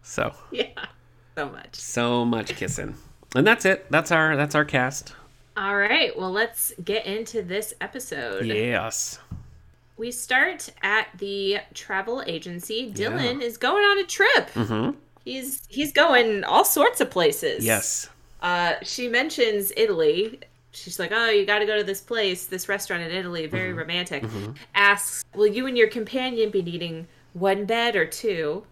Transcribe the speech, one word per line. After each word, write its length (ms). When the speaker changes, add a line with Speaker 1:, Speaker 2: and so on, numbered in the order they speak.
Speaker 1:
So. 400
Speaker 2:
<laughs> 100
Yeah. 160
So 140
much. 260
Speaker 1:
So 500
much 320
kissing. 360
And 120
that's 180
it. 240
That's 220
our, 240
that's 180
our 120
cast. 480
Speaker 2:
All 180
right. 400
Well, 160
let's 420
get 240
into 340
this 400
episode. 640
Speaker 1:
Yes. 720
Speaker 2:
We 140
start 580
at 240
the 400
travel 540
agency. 680
Speaker 1:
Yeah. 140
Speaker 2:
Dylan 320
is 160
going 260
on 160
a 60
trip. 480
Speaker 1:
Mm-hmm. 380
Speaker 2:
He's, 440
he's 220
going 520
all 220
sorts 360
of 80
places. 560
Speaker 1:
Yes. 440
Speaker 2:
Uh, 300
she 240
mentions 680
Italy. 640
She's 280
like, 120
"Oh, 180
you 180
gotta 180
go 120
to 60
this 180
place, 440
this 240
restaurant 340
in 80
Italy, 360
very 220
Speaker 1:
Mm-hmm. 100
Speaker 2:
romantic." 440
Speaker 1:
Mm-hmm. 280
Speaker 2:
Asks, 480
"Will 140
you 180
and 120
your 100
companion 640
be 100
needing 460
one 320
bed 300
or 100
two?" 680